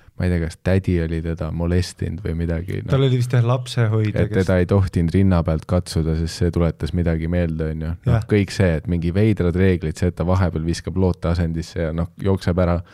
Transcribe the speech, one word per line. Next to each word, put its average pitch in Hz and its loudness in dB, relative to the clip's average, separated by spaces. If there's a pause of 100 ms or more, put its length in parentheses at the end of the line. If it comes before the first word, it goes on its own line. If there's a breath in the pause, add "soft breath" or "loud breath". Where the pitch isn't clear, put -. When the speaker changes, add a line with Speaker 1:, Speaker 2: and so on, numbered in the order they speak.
(180 soft breath)
Speaker 1:
ma 90 -2
ei 90 0
tea, 85 0
kas 82 -6
tädi 92 2
oli 82 -2
teda 82 -6
molestinud 85 -2
või 82 -6
midagi, 85 -4
noh. 107 -10
Speaker 2:
Tal 135 2
oli 127 2
vist - -2
jah 120 2
lapsehoidja, 113 0
Speaker 1:
Et 104 -6
teda 92 2
ei 90 2
tohtinud 92 2
rinna 95 4
pealt 80 0
katsuda, 80 0
sest 82 -4
see 87 2
tuletas 82 0
midagi 82 0
meelde, 80 -2
on 78 -6
ju. 82 -4
Noh, 117 0
Speaker 2:
Jah. 110 -4
Speaker 1:
kõik 104 2
see, 90 2
et 80 -4
mingi 85 0
veidrad 95 2
reeglid, 90 2
see, 90 0
et - -10
ta 85 -2
vahepeal 85 0
viskab 82 -4
loote 90 0
asendisse 82 -2
ja 78 -4
noh, 85 -4
jookseb 95 0
ära, 87 2 (180 loud breath)